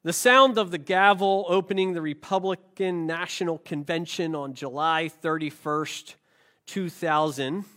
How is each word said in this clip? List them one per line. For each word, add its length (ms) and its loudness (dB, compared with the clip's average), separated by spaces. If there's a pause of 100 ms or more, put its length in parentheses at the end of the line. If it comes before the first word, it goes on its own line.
The 80 -2
sound 460 6
of 120 0
the 80 -4
gavel 720 4
opening 440 0
the 100 -4
Republican 1040 -4
National 520 -4
Convention 760 -4
on 200 -6
July 540 -2
thirty-first, 1080 -4 (500)
two 220 -6
thousand, 760 -2 (120)